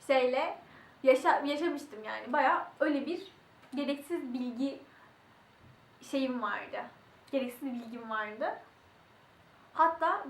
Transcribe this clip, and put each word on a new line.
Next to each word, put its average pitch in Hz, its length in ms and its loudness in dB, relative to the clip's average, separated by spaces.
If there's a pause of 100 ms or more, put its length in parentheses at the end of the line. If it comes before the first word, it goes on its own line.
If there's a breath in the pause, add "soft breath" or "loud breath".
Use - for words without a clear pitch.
şeyle 262 500 2 (460 loud breath)
yaşa-, 262 420 6
yaşamıştım 285 580 -2
yani. 220 300 -8
Bayağı 311 320 4 (140)
öyle 285 260 2
bir 349 260 -6 (440)
gereksiz 285 580 -4
bilgi 247 480 -4 (1200 loud breath)
şeyim 262 400 -2
vardı. 202 360 -6 (540)
Gereksiz 254 420 -4
bilgim 233 360 -10
vardı. 220 500 -4 (1120)
Hatta 330 560 2